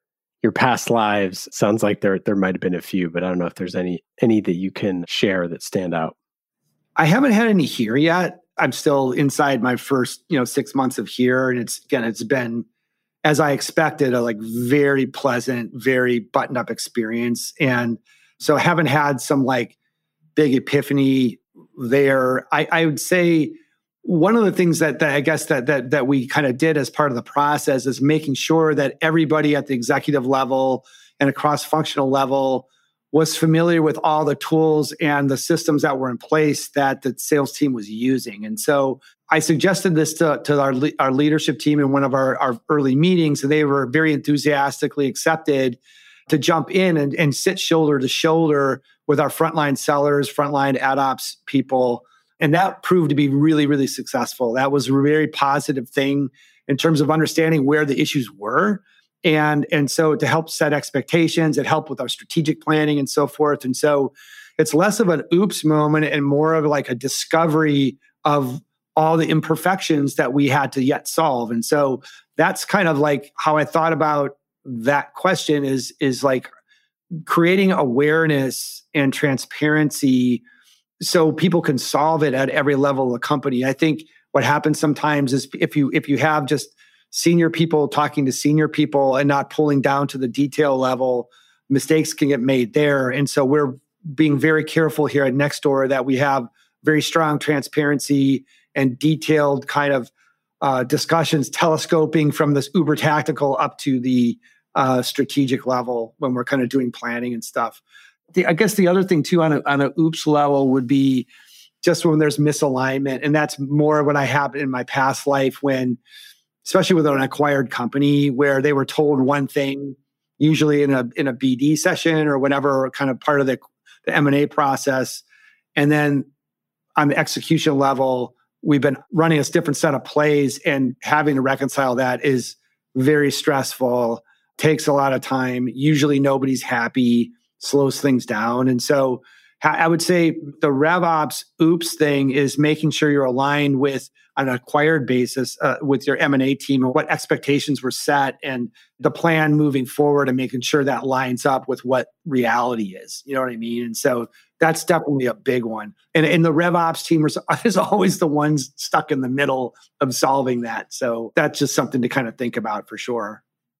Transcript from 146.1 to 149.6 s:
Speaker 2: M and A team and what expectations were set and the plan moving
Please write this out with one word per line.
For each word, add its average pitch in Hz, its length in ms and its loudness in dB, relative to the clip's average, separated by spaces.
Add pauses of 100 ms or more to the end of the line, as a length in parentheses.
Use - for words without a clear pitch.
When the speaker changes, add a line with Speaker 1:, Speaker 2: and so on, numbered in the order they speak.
Speaker 2:
M 147 160 0
and 135 100 2
A 139 120 0
team 135 280 -2
and 127 100 0
what 151 160 0
expectations 143 720 -2
were 127 80 -4
set 139 540 -2
and 127 260 -6 (300)
the 143 100 0
plan 156 460 2
moving 139 300 2